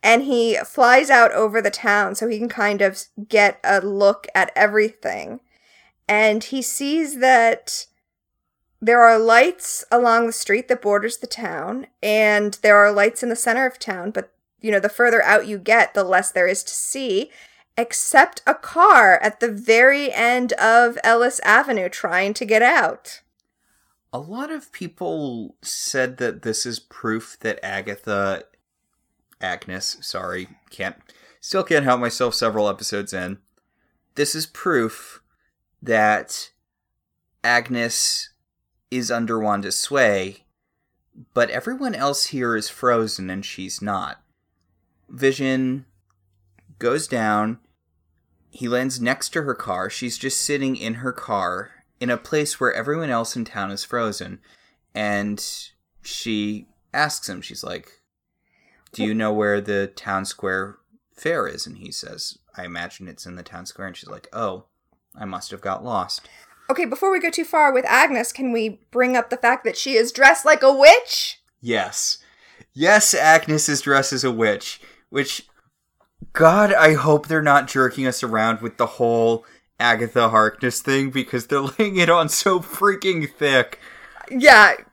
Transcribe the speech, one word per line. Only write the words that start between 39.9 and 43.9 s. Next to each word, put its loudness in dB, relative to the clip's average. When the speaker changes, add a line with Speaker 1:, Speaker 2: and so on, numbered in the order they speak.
Speaker 2:
but 0
everyone -6
else -4
here -4
is -6
frozen -2
and -10
she's -12
not. -6